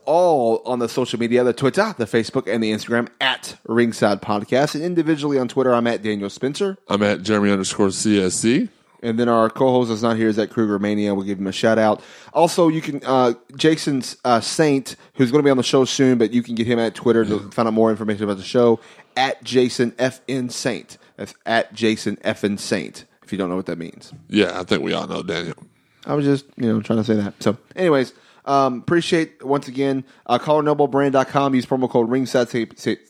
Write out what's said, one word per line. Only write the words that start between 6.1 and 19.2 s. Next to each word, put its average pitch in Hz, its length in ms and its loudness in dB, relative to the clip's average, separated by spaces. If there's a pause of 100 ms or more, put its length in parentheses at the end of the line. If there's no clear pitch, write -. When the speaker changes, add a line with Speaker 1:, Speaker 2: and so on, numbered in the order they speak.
Speaker 1:
Spencer. 190 480 -4 (100)
Speaker 2:
I'm 101 160 0
at 98 200 0
Jeremy 101 280 2
underscore 98 400 0
C 101 300 2
S 90 140 0
C. 139 340 0 (340)
Speaker 1:
And 113 160 -2
then 120 100 2
our 113 220 4
co-host 127 400 2
is 107 100 -4
not 117 160 0
here, 113 120 2
is 104 100 0
at 104 100 0
Kruger 104 300 0
Mania. 104 340 -2
We'll 98 120 -4
give 101 120 -6
him 98 80 -6
a 95 60 -4
shout 113 260 2
out. 110 240 2 (320)
Also, 165 360 2
you 160 120 -2
can, 143 240 -8
uh, 127 280 2 (220)
Jason, 156 460 0 (220)
uh, 120 160 4
Saint, 139 560 0 (180)
who's 131 160 2
gonna 143 140 2
be 139 80 4
on 131 60 2
the 123 60 2
show 135 220 2
soon, 127 320 2
but 110 160 2
you 120 80 0
can 117 140 -8
get 113 100 -2
him 117 140 0
at 113 160 -2
Twitter 117 280 2
to 104 160 -2 (120)
find 117 160 -2
out 110 80 -2
more 110 160 4
information 107 320 -4
about 101 140 -2
the 95 60 -12
show, 120 360 2 (360)
at 131 280 -2